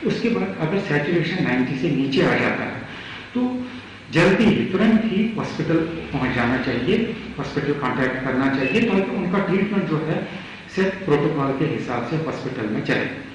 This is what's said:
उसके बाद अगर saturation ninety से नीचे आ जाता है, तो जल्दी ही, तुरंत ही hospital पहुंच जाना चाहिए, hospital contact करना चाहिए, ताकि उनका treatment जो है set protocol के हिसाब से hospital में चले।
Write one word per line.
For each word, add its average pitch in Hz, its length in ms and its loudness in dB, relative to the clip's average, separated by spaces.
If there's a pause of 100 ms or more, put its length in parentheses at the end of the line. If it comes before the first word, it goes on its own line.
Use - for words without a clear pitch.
उसके 233 220 0
बाद 190 320 0
अगर 160 200 0
saturation 160 640 0
ninety 127 340 0
से 165 120 0
नीचे 139 320 2
आ 127 120 4
जाता 117 300 0
है, - 160 -6 (540)
तो 247 300 -2 (460)
जल्दी 190 340 4
ही, - 280 4
तुरंत 214 320 6
ही 196 340 2
hospital 160 380 0 (360)
पहुंच 123 220 0
जाना 120 280 0
चाहिए, 131 340 0 (420)
hospital 143 340 -2
contact 127 520 -2
करना 135 300 2
चाहिए, - 280 2
ताकि 196 340 2
उनका 185 220 0
treatment 196 460 2
जो 156 140 0
है 165 300 -2 (480)
set 190 280 0
protocol 143 540 2
के 135 60 2
हिसाब 120 460 -2
से 160 60 -2
hospital 127 500 -4
में 117 180 -2
चले। 113 220 0 (280)